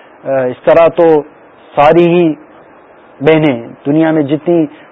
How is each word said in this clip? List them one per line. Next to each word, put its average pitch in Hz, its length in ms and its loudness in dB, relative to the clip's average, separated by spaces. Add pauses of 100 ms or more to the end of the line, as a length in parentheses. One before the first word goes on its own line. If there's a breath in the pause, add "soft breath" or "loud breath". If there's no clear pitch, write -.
(240 loud breath)
آ، 135 200 -4
اس 127 200 -8
طرح 165 240 4
تو 160 340 2 (540)
ساری 165 360 2
ہی 170 220 0 (840)
بہنیں 143 480 0 (180)
دنیا 160 240 0
میں 156 120 -2
جتنی، 156 440 -2 (260 loud breath)